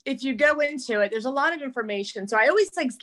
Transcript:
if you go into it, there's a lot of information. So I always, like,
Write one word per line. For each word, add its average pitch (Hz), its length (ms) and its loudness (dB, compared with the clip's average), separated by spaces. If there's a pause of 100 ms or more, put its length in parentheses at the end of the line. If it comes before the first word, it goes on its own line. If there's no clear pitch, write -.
if 269 180 -6
you 262 120 -2
go 294 260 2
into 285 400 -2
it, 202 100 2
there's 220 160 -4
a 262 40 -2
lot 277 240 0
of 311 60 -8
information. 208 680 -6
So 220 100 2
I 233 100 6
always, 392 280 4
like, 294 140 -2 (120)